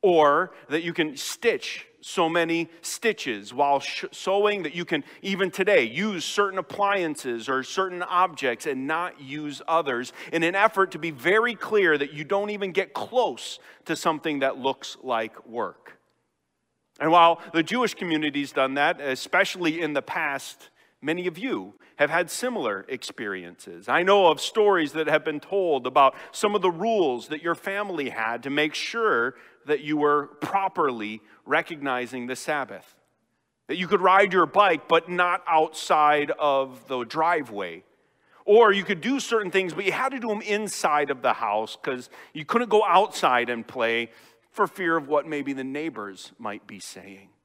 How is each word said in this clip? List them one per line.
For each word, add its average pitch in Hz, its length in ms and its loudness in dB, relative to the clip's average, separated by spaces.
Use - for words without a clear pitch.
Or 165 480 6
that 165 140 -2
you 170 100 -6
can 151 240 -2
stitch - 680 -4
so 165 300 -2
many 165 400 0
stitches 113 680 -4
while 139 280 2
sh-, - 320 -8
sewing, 202 500 0
that 156 140 -6
you 170 100 -6
can, 151 180 -2
even 190 260 -2
today, 190 340 4
use 165 400 -4
certain 196 360 -2
appliances 165 920 -2
or 131 140 0
certain 180 400 -4
objects 160 640 0
and 131 180 -4
not 160 340 -4
use 143 480 -10
others 143 460 0
in 165 120 0
an 170 100 0
effort 196 380 2
to 160 80 -10
be 165 100 -6
very 196 460 0
clear 185 420 2
that 143 160 -4
you 151 100 -10
don't 202 280 -2
even 196 200 -6
get 180 220 -2
close 214 640 -2
to 160 100 -4
something 156 460 -2
that 135 180 0
looks 131 420 -4
like 113 460 -4
work. 110 500 -10
And 160 120 2
while 170 300 8
the 160 120 2
Jewish 233 320 -2
community's 151 560 -2
done 135 240 0
that, 151 260 0
especially 170 800 -2
in 151 120 -4
the 139 100 -2
past, - 680 -8
many 170 240 -4
of 170 140 -4
you 214 340 -6
have 147 160 2
had 170 180 0
similar 143 580 -4
experiences. 92 1000 -12
I 156 140 2
know 196 240 6
of 156 120 4
stories 190 520 2
that 156 160 -2
have 151 180 2
been 151 140 -4
told 160 480 0
about 135 260 6
some 208 220 0
of 208 80 0
the 185 80 4
rules 165 600 0
that 151 120 -6
your 170 140 0
family 196 540 -4
had 113 340 -4
to 139 80 -6
make 151 240 0
sure 139 580 0
that 143 140 0
you 151 180 -2
were 147 300 2
properly 131 800 -2
recognizing 131 840 -4
the 127 80 -6
Sabbath. 123 600 -8
That 165 100 -6
you 180 100 -4
could 185 140 0
ride 190 300 6
your 180 140 4
bike, 180 420 4
but 170 220 2
not 180 380 0
outside 156 880 2
of 135 500 -2
the 127 160 -4
driveway. 113 800 -4
Or 208 260 8
you 196 120 2
could 180 180 -4
do 262 180 -2
certain 214 300 -2
things, 185 240 0
but 190 120 -4
you 180 60 2
had 254 200 -2
to 269 80 -8
do 226 100 -6
'em 208 120 -2
inside 196 680 0
of 127 140 -6
the 123 100 2
house 110 480 -2
'cause 127 280 -6
you 156 120 -10
couldn't 233 240 -2
go 214 160 4
outside 170 640 2
and 117 180 -6
play 117 440 -2
for 202 160 0
fear 165 300 -2
of 143 100 -4
what 147 180 0
maybe 143 280 -6
the 131 100 -8
neighbors 131 720 -10
might 107 300 -12
be 101 120 -18
saying. 98 500 -18